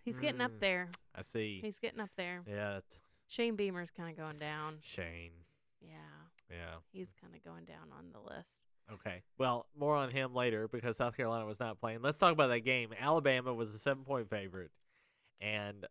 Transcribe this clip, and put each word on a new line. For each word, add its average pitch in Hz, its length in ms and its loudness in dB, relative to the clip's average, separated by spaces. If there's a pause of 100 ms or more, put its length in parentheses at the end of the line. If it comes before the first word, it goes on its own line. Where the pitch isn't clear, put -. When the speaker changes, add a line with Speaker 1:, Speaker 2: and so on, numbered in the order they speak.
Speaker 1:
He's 233 140 -4
getting 277 220 0
up 247 120 2
Speaker 2:
Mm, 214 80 -14
Speaker 1:
there. 180 280 2 (240)
Speaker 2:
I 196 80 -10
see. 196 400 -2
Speaker 1:
He's 214 180 -6
getting - 200 -4
up 202 160 -6
there. 180 320 -6
Speaker 2:
Yeah. 101 320 -2 (100)
T- - 80 -20 (300)
Speaker 1:
Shane 233 300 0
Beamer's 180 340 -2
kinda 165 220 -8
going 156 260 -8
down. 151 420 -6
Speaker 2:
Shane. 85 500 -8 (500)
Speaker 1:
Yeah. 160 160 -20 (520)
Speaker 2:
Yeah. 85 260 -10 (180)
Speaker 1:
He's 185 260 -12
kinda 175 200 -20
going 165 260 -16
down 160 260 -18
on 151 220 -18
the 110 80 -16
list. - 460 -12 (220)
Speaker 2:
Okay. 95 340 -8 (140)
Well, 123 380 2
more 147 200 4
on 139 160 2
him 131 220 0
later 113 360 2
because 117 280 0
South 123 200 2
Carolina 113 280 2
was 107 140 -6
not 110 220 -2
playing. 113 200 -2
Let's 143 160 2
talk 180 140 10
about 151 160 8
that 120 140 6
game. 117 360 2
Alabama 131 560 4
was 113 220 -2
a - 20 -6
seven-point 135 520 0
favorite 95 420 -4 (720)
and 101 500 -4